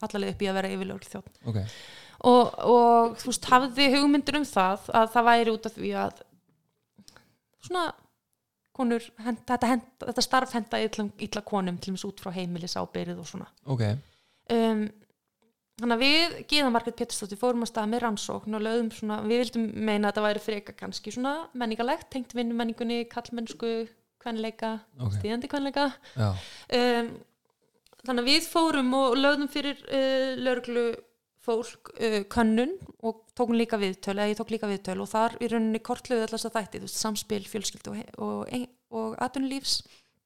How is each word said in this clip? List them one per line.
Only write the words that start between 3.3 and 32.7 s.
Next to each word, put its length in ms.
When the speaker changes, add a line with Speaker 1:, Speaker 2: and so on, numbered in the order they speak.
Speaker 1:
hafði 460
hugmyndir 460
um 80
það 440
að 240
það 120
væri 280
út 120
af 120
því 160
að 200
svona 220
konur 300
hent-, 260
þetta 240
hent-, 220
þetta 240
starf 280
henta 280
illa, 240
illa 260
konum 320
til 160
dæmis 120
út 180
frá 100
heimilisábyrgð 880
og 80
svona. 180
Speaker 2:
Ok. 180
Speaker 1:
Um, 380
þannig 160
að 80
við, 300
Gyða 240
Margrét 240
Pétursdóttir, 420
fórum 260
af 60
stað 200
með 140
rannsókn 520
og 60
lögðum 300
svona, 320
við 160
vildum 240
meina 340
að 60
þetta 100
væri 160
frekar 360
kannski 360
svona 420
menningarlegt, 580
tengt 220
vinnumenningunni, 640
karlmennsku, 600
kvenleika, 580
Speaker 2:
Ok. 140
Speaker 1:
styðjandi 360
kvenleika. 380
Speaker 2:
Já. 180
Speaker 1:
Um, 400
þannig 160
að 80
við 180
fórum 460
og 240
lögðum 320
fyrir, 340
uh, 540
lögreglufólk, 1600
uh, 260
könnun 460